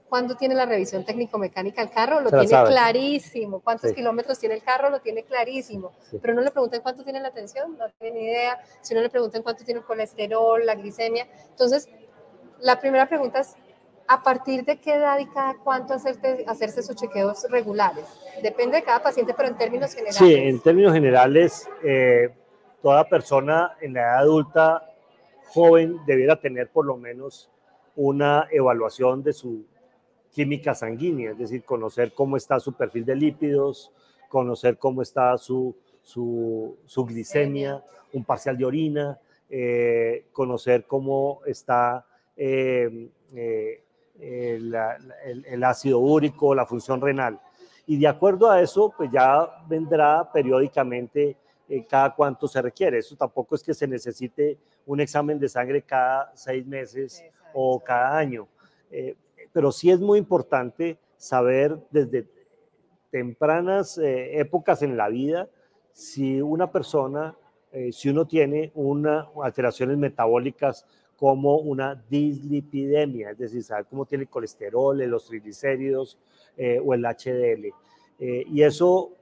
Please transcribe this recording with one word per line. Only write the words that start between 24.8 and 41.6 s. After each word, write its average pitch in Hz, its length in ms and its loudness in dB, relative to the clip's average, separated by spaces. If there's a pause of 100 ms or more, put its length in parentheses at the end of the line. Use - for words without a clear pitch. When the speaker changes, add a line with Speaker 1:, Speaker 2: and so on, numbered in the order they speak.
Speaker 2:
joven 165 580 4
debiera 139 340 4
tener 123 280 -6
por 156 160 0
lo 135 120 -6
menos 123 540 -16 (460)
una 143 540 2
evaluación 127 720 0
de 143 100 -2
su 113 320 -12 (680)
química 147 420 -4
sanguínea, 120 560 -6
es 104 80 -12
decir, 120 260 -8
conocer 117 480 -4
cómo 139 240 -2
está 127 240 -2
su 135 120 -8
perfil 117 320 -6
de 131 100 -2
lípidos, 143 800 -2 (360)
conocer 123 500 0
cómo 131 220 -2
está 123 380 0
su, 127 380 -6 (260)
su, 117 760 -6 (100)
su 131 180 -4
glicemia, 139 720 -4
Speaker 1:
Glicemia. 139 100 -14 (280)
Speaker 2:
un 127 120 -8
parcial 131 340 -4
de 131 60 -2
orina, 147 540 -4 (300)
eh, 120 840 -2
conocer 123 540 -2
cómo 139 600 -2
está, 123 580 -2 (320)